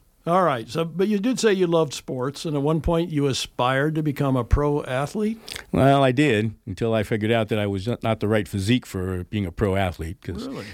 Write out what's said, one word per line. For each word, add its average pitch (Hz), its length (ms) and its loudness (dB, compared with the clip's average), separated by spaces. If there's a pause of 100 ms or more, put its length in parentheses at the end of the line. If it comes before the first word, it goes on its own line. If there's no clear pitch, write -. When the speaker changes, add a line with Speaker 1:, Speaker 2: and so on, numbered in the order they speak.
(240)
Speaker 1:
All 180 200 2
right. 127 240 -2
So, 156 160 -4
but 170 240 -2
you 214 100 2
did 226 220 -2
say 220 120 4
you 185 140 2
loved 160 260 2
sports, 135 520 -6
and 160 100 -4
at 139 80 0
one 156 180 2
point 170 300 0
you 143 160 0
aspired 135 720 0
to 160 80 0
become 139 320 0
a 120 80 0
pro 147 400 0
athlete? 202 540 -4 (340)
Speaker 2:
Well, 139 320 6
I 127 80 4
did, 113 420 2 (100)
until 113 300 -2
I 107 80 2
figured 107 300 0
out 113 160 2
that 110 100 0
I 104 80 0
was 98 220 -4
not, - 160 -4
not 113 160 0
the 104 80 0
right 110 180 2
physique 107 400 0
for 92 380 -6
being 104 220 -4
a 85 40 -6
pro 98 240 0
athlete, 90 480 -4
'cause 95 240 -8
Speaker 1:
Really? 151 140 -10
Speaker 2:
I'm - 140 -12